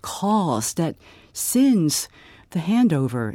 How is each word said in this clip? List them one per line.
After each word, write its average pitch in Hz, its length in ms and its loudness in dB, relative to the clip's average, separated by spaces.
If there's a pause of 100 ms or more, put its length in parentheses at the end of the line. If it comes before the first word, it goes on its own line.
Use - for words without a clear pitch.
cause 190 720 -2
that 165 220 -2 (360)
since 233 760 2 (420)
the 175 100 -4
handover 143 760 0